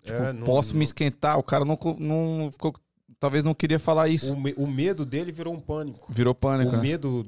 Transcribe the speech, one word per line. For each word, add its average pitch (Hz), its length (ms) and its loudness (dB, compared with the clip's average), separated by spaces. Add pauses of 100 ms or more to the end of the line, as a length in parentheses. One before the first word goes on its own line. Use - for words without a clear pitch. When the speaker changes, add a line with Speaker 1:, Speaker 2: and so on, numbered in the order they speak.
Speaker 1:
tipo, 107 140 -10
Speaker 2:
É, 131 160 -2
não, 117 120 -6
Speaker 1:
"Posso 131 280 4
me 151 60 2
Speaker 2:
não. 151 40 4
Speaker 1:
esquentar?" 151 540 0
O 143 60 2
cara - 220 2
não 151 120 0
co-, 160 220 -2
não 156 520 -2
ficou, 156 220 -4 (460)
talvez 143 240 2
não 156 100 4
queria 160 260 0
falar 160 300 2
isso. 139 240 0
Speaker 2:
O 139 60 -4
me-, 139 180 -2
o 139 100 0
medo 151 380 -2
dele 156 260 -6
virou 165 220 -8
um 165 60 -10
pânico. 151 520 -10
Speaker 1:
Virou 120 220 2
pânico, 131 380 2
Speaker 2:
O 123 60 0
Speaker 1:
né? 117 40 2
Speaker 2:
medo 139 460 -2